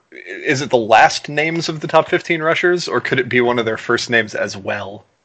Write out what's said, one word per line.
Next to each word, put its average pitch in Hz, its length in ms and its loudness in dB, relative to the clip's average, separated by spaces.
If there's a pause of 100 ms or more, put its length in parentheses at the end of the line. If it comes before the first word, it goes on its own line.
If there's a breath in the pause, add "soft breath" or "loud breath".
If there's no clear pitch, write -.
(120)
I-, - 60 -20
is 131 440 -4
it 139 80 -6
the 127 80 4
last 113 520 4
names 160 400 -2
of 156 100 -6
the 156 80 -6
top 160 220 2
fifteen 170 320 -2
rushers, 165 480 0
or 123 100 0
could - 180 -2
it 123 120 -2
be 120 100 2
one 120 200 2
of 113 60 -2
their 110 120 -2
first - 320 -2
names 110 260 0
as 104 220 -4
well? 101 480 -8 (200)